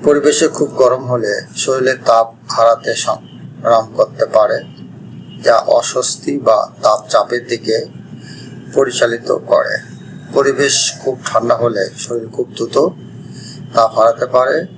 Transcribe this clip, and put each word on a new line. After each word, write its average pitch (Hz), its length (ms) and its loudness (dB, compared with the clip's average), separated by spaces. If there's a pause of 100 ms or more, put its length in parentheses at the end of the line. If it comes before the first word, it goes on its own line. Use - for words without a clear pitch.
পরিবেশে 147 420 4 (100)
খুব 147 120 0 (120)
গরম 127 300 4
হলে 110 220 -2 (280)
শরীরের 131 380 0 (100)
তাপ 113 180 4 (260)
হারাতে 117 380 2 (140)
সংগ্রাম - 800 -2 (120)
করতে - 280 2 (100)
পারে, 107 220 4 (880)
যা 117 100 4 (220)
অস্বস্তি - 560 -2 (140)
বা 110 100 6 (240)
তাপ 107 180 4 (120)
চাপের 120 400 0
দিকে 110 260 -2 (960)
পরিচালিত 120 540 0 (200)
করে। - 260 2 (600)
পরিবেশ 139 400 2 (260)
খুব 131 140 -2 (120)
ঠান্ডা 120 360 2
হলে 107 200 0 (200)
শরীর 117 320 -6
খুব 127 200 -4
দ্রুত 113 200 -6 (1000)
তাপ 113 240 4
হারাতে 117 280 2 (100)
পারে 135 220 2 (200)